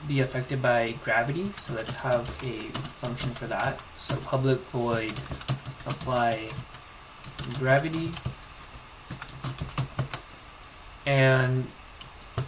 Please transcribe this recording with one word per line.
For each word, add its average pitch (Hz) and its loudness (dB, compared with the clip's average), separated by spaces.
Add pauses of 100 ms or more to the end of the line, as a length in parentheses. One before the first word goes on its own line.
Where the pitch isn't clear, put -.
be 139 4
affected 131 0
by 120 6 (100)
gravity. 143 2 (100)
So - -6
let's 110 -4
have 120 2 (140)
a 110 -4 (280)
function 123 -2
for 117 -6
that. 113 0 (200)
So - -2
public 131 4
void 117 2 (720)
apply 120 2 (1040)
gravity. 156 4 (3000)
And 131 6 (800)